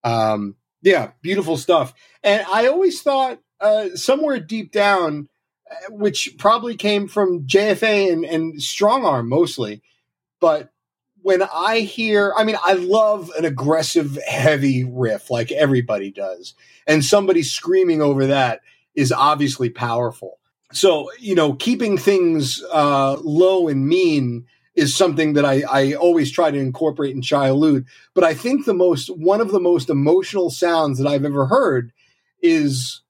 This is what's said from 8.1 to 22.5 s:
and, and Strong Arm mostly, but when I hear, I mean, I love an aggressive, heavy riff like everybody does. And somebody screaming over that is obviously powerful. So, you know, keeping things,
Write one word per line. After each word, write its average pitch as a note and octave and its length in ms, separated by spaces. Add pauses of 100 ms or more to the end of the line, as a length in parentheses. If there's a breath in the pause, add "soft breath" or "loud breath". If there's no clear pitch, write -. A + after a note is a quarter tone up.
and, E3 140
and D#3+ 360
Strong A3 440
Arm B2 240
mostly, B2+ 520 (600)
but D#3 300 (520)
when F#3 200
I F#3+ 360
hear, G#3 580
I A3 60
mean, A3 220
I F#3 80
love G3 680
an E3 60
aggressive, D3 800
heavy C#3 560
riff B2 480
like A#2 220
everybody A#2+ 580
does. F#2+ 440 (300 soft breath)
And D3+ 200
somebody F#3+ 400
screaming E3+ 580
over C3+ 240
that C3 360 (340 soft breath)
is C3+ 160
obviously C3+ 580
powerful. A#2 680 (320)
So, D#3 380 (100)
you G3+ 160
know, D3+ 160
keeping G#3+ 440
things, E3 640 (120)